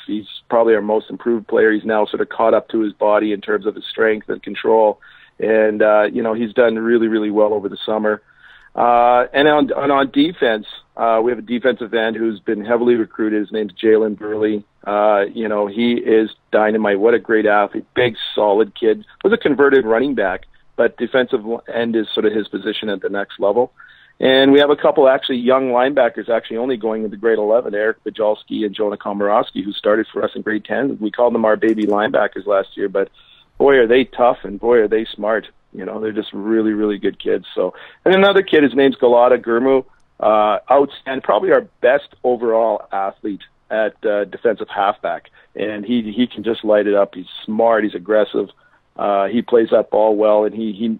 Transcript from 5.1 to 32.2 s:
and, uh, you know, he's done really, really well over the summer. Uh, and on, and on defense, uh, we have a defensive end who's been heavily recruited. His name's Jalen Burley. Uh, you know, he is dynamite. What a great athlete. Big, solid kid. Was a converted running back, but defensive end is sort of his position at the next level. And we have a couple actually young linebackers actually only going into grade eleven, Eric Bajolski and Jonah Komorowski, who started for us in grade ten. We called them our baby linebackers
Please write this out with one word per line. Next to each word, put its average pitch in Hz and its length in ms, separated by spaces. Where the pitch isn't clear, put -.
and, 107 420
uh, 107 320
you 117 120
know, 110 100
he's 113 200
done 117 220
really, 113 300
really 107 240
well 107 240
over 98 140
the 95 180
summer. 107 340
Uh, 120 580
and 143 160
on, 147 280
and 139 140
on 139 220
defense, 139 540
uh, 113 260
we 123 100
have 110 60
a 107 40
defensive 113 520
end 113 200
who's 110 240
been 104 260
heavily 120 300
recruited. 107 460
His 98 100
name's 107 220
Jalen 110 440
Burley. 107 480
Uh, 104 460
you 113 160
know, 104 180
he 117 280
is 110 360
dynamite. 107 480
What 113 120
a 117 60
great 110 260
athlete. 104 500
Big, 123 200
solid 104 420
kid. 107 260
Was 196 80
a 240 40
converted 139 480
running 120 300
back, 98 300
but 117 200
defensive 123 440
end 117 240
is 107 180
sort 110 100
of 104 80
his 107 140
position 104 420
at 98 120
the 92 80
next 101 320
level. 104 320
And 135 320
we 143 80
have 147 100
a 147 60
couple 147 320
actually 131 300
young 127 320
linebackers 123 580
actually 113 300
only 127 180
going 110 260
into 107 140
grade 110 220
eleven, 107 360
Eric 107 300
Bajolski 107 600
and 98 100
Jonah 104 240
Komorowski, 101 640
who 98 80
started 107 400
for 104 100
us 104 140
in 104 60
grade 107 220
ten. 113 360
We 107 100
called 120 240
them 113 100
our 107 120
baby 107 280
linebackers 104 600